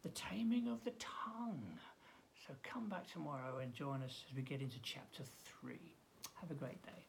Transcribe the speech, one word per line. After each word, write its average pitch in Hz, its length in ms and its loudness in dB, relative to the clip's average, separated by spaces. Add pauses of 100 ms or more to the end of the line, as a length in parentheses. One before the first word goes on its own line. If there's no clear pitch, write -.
the - 60 -2
taming 233 580 6
of 233 160 2
the 247 160 4
tongue. 226 640 0 (800)
So - 160 -8
come 226 260 0
back 185 240 -2
tomorrow 131 520 0
and 123 100 0
join 139 300 2
us - 260 -4
as 131 60 -4
we 131 80 4
get 139 180 0
into 120 220 0
chapter - 400 -4 (200)
three. - 520 -8 (440)
Have 160 120 -6
a - 20 0
great 131 300 -4
day. - 260 -12